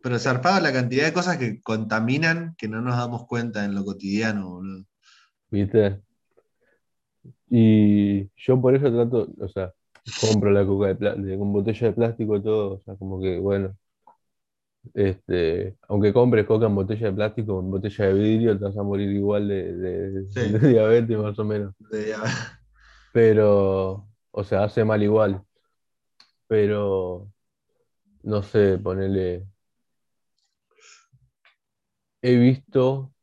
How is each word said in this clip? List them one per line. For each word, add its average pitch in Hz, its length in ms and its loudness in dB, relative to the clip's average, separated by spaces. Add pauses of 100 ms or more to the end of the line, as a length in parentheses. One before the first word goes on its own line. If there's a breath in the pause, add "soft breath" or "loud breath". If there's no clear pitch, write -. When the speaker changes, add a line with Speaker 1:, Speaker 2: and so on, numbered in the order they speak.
Speaker 1:
pero 123 160 -2
zarpada 135 420 2
la 151 100 0
cantidad 127 340 0
de 156 80 -2
cosas 180 240 -2
que 117 260 -6
contaminan 127 960 -2
que 110 80 -8
no 110 120 -6
nos 123 160 -4
damos 123 300 -6
cuenta 117 400 -4
en 101 80 -4
lo 98 100 -4
cotidiano, 101 680 -4
boludo. 95 340 -14 (640 soft breath)
Speaker 2:
¿Viste? 101 500 0 (1500)
Y 104 880 4
yo 127 260 0
por 127 140 4
eso 135 160 2
trato, 120 360 0 (120)
o 98 100 -8
sea, 92 240 -8 (480)
compro 107 300 2
la 101 140 4
coca 98 220 0
de 95 80 0
pla-, 101 200 -2
de, 95 240 -6
con 101 140 -2
botella 107 340 -2
de 101 60 0
plástico, 113 480 -2
todo, 104 340 -2
o 95 60 -16
sea, 98 160 -16
como 95 220 -10
que, 92 200 -4
bueno, 98 360 -2 (1160)
este, 95 840 -2 (120)
aunque 104 260 2
compres 117 320 4
coca 110 220 2
en 104 80 0
botella 104 320 -2
de 98 60 -2
plástico, 104 460 -4
en 92 120 -6
botella 101 340 -4
de 95 80 4
vidrio, 107 460 2
te 101 60 -6
vas 101 120 -6
a 101 60 -6
morir 101 260 -2
igual 101 380 0
de, 90 280 -4
de, 95 540 -6
Speaker 1:
Sí. 101 220 -4
Speaker 2:
de 110 180 4
diabetes, 113 480 4
más 107 220 -6
o 107 40 -4
menos. 104 360 -4
Speaker 1:
De 107 260 -8
diabetes. 110 300 -6 (760 soft breath)
Speaker 2:
Pero, 101 960 4 (220)
o - 140 -8
sea, 98 220 0
hace 110 200 0
mal 107 160 2
igual. 104 400 2 (1080)
Pero, 101 840 -2 (920)
no 107 200 -2
sé, 101 340 2
ponele, 95 680 -4 (2750 soft breath)
he 123 160 4
visto 131 840 2